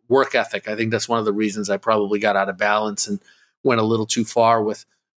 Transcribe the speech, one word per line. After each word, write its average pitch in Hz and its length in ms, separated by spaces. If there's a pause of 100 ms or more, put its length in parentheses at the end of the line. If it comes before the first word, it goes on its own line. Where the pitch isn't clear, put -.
work 135 280
ethic, 104 320
I 107 80
think 110 160
that's 110 180
one 117 100
of 107 60
the 107 80
reasons 104 360
I 101 80
probably 110 420
got 101 160
out 98 140
of 92 80
balance 104 500
and 104 120 (440)
went 120 180
a 107 40
little 110 200
too 113 180
far 113 380
with, 104 240 (340)